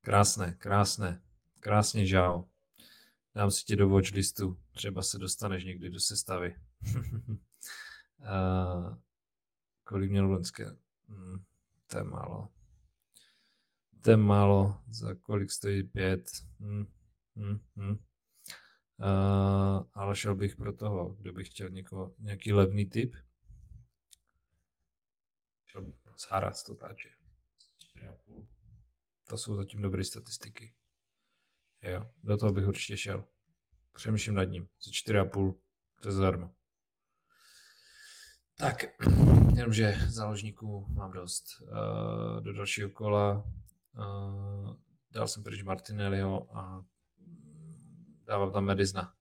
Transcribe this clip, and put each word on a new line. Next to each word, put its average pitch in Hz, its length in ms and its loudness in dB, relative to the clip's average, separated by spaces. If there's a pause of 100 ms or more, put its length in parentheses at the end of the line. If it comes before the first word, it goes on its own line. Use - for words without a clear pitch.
Krásné, 101 520 2
krásné, 98 680 0 (380)
krásně, 104 460 2
Žao. 90 440 2 (840)
Dám 101 160 2
si - 120 -2
tě 104 120 0
do 98 140 6
watchlistu, 95 680 2 (120)
třeba 95 300 -6
se 98 160 -4
dostaneš 95 460 -4
někdy 90 260 -10
do 87 100 -12
sestavy. 90 560 -4 (260)
<laughs> 110 580 -6 (840)
A 92 760 -2 (880)
kolik 98 280 -2
měl 98 160 4
loňské? 90 380 -2 (420)
Hmm, 95 360 -14 (440)
to - 100 -10
je - 60 -4
málo. 95 460 -8 (1500)
To 113 100 6
je 110 60 10
málo, 101 720 6
za 110 260 -8
kolik 101 360 -4
stojí? 101 320 -2
Pět. 95 480 -2 (280)
Hmm, 104 280 -6 (480)
hmm, 104 240 -6 (160)
hmm. 101 220 -4 (1000)
A, 101 100 0 (840)
ale 101 220 -4
šel 101 200 -2
bych 98 200 -4
pro 104 180 -8
toho, 95 360 -4
kdo 98 240 -12
by 92 100 -10
chtěl - 260 -12
něko-, 92 500 -12
nějaký 104 340 -4
levný 101 320 6
tip. 117 300 -4 (2500)
Šel 95 160 -18
bych - 140 -14
pro - 220 -20
Sahara 98 360 -4
z - 100 -12
Totáče. - 460 -18 (680)
Čtyři - 300 -20
a 101 60 -18
půl. 110 340 -20 (800)
To 107 100 -10
jsou 107 180 -6
zatím 101 260 -8
dobré 98 220 -2
statistiky. - 680 -14 (1080)
Jo, 98 300 -8 (120)
do 104 140 0
toho 104 140 2
bych 95 160 2
určitě 95 300 -4
šel. 98 280 -8 (680)
Přemýšlím 107 420 -2
nad 95 80 4
ním. 92 240 -6 (180)
Za - 60 -16
čtyři - 280 0
a 95 60 4
půl, 95 340 -2 (420)
to 101 60 -8
je 101 40 -4
zadarmo. 92 440 0 (2000)
Tak, 131 260 -2 (360)
<clears throat> - 360 10
jenomže 110 420 2 (100)
záložníků 107 840 -6
mám 98 220 -6
dost. 90 340 -10 (160)
Eh, 55 800 -4
do 104 120 -10
dalšího 101 360 -6
kola, 104 560 0 (500)
eh, 101 800 -8 (360)
dal 110 160 -4
jsem 107 160 -8
pryč 104 200 -12
Martinelliho 98 960 -4
a 92 280 -12 (1400)
dávám 98 260 0
tam 98 140 0
Madisona. 98 560 0